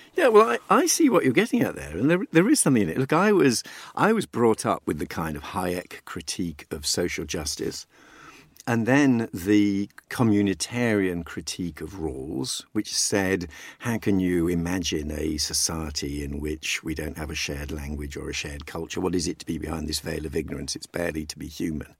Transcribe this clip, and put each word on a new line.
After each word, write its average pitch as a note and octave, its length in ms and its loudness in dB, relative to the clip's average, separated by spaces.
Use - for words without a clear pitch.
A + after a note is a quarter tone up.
Yeah, D#4 120 6
well, A3 200 8
I, A#3 100 -2
I B3 180 6
see D#4 200 4
what F#3 160 4
you're C3 80 4
getting G#3 300 2
at F#2 140 0
there, C#2+ 220 -8
and B2 120 2
there, F3 100 4
there F3 180 6
is D#4 100 6
something B2+ 240 6
in D#2+ 60 0
it. - 80 -4
Look, C3 160 0
I F#3+ 180 4
was, C#3+ 320 4
I F#3 160 4
was A3 140 0
brought A#2 400 2
up G2+ 200 0
with D2+ 140 -2
the E2+ 60 -6
kind D#2+ 320 -6
of C#2+ 60 -12
Hayek F2+ 600 -6
critique - 680 -8
of D#2 140 -8
social E2+ 380 -2
justice, - 640 -6
and A#2 180 0
then B2+ 480 4
the G2+ 560 2
communitarian G#2 1120 2
critique E2 580 -8
of D#2+ 100 -10
Rawls, C2+ 800 -6
which - 240 -4
said, F#2+ 520 2
"How A#2+ 180 -2
can G2+ 220 0
you F2 280 2
imagine E2+ 640 -2
a D#2 260 -4
society D2+ 840 -4
in C#2+ 160 -6
which D2+ 440 -6
we D#2 120 -4
don't D#2+ 220 -6
have E2 120 -6
a E2 60 -8
shared D2 360 -6
language D2 460 -8
or D2 120 -8
a D2+ 40 -6
shared D2 320 -10
culture? E2 340 -8
What F2+ 160 0
is E2+ 120 -2
it E2+ 120 -6
to - 60 -18
be E2 120 -4
behind D#2 300 -6
this D#2 120 -4
veil D#2 260 -6
of D2 100 -6
ignorance? D2 400 -6
It's - 120 -14
barely D#2+ 400 -4
to - 100 -12
be D2 100 -10
human." D#2 520 -8